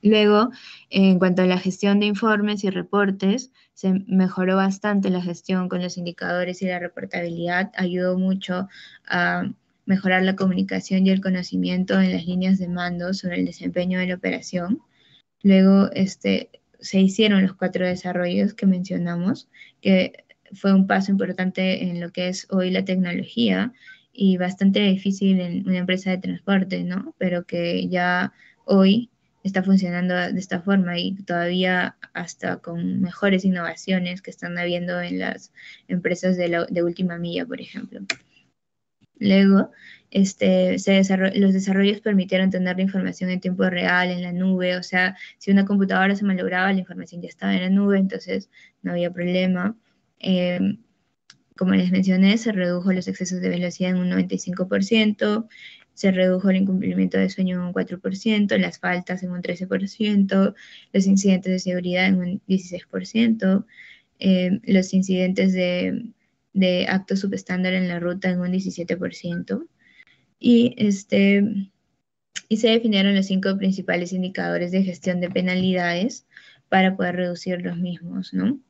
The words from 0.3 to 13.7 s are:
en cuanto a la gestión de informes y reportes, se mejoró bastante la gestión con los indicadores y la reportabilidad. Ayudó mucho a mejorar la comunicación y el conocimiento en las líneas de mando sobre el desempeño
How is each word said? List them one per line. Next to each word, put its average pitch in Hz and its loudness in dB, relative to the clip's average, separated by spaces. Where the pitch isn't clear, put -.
en 190 6
cuanto 185 4
a 180 4
la 180 2
gestión 202 0
de 208 0
informes 208 0
y 190 2
reportes, 196 -2
se 190 -2
mejoró 185 2
bastante 196 0
la 180 -2
gestión 180 -4
con 185 -4
los 180 -8
indicadores 180 -6
y 190 -4
la 180 -4
reportabilidad. 175 -6
Ayudó 180 -2
mucho 190 -2
a 180 -2
mejorar 190 2
la 190 2
comunicación 190 0
y 190 6
el 190 2
conocimiento 185 0
en 185 4
las 180 -4
líneas 185 2
de 180 -4
mando 175 -4
sobre 180 -6
el 185 0
desempeño 180 -4